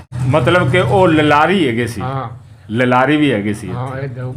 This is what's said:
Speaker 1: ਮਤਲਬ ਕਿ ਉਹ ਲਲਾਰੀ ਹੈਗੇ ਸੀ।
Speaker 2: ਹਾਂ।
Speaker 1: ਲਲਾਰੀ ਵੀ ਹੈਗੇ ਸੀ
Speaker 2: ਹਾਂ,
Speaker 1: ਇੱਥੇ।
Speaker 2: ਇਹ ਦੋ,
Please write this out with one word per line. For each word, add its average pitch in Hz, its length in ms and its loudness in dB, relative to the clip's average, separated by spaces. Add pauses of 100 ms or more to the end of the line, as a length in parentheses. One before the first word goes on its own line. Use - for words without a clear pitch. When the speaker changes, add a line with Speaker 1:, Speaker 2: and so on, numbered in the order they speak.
(260)
Speaker 1:
ਮਤਲਬ 156 460 2
ਕਿ 180 80 2
ਉਹ 185 280 2
ਲਲਾਰੀ 156 600 2
ਹੈਗੇ 117 180 -2
ਸੀ। 101 140 -10
Speaker 2:
ਹਾਂ। 127 300 -8 (400)
Speaker 1:
ਲਲਾਰੀ 127 460 2
ਵੀ 147 160 2
ਹੈਗੇ 101 220 -2
ਸੀ 95 180 -10
Speaker 2:
ਹਾਂ, 123 160 -6
Speaker 1:
ਇੱਥੇ। 131 140 -8
Speaker 2:
ਇਹ 139 60 -8
ਦੋ, 127 280 -10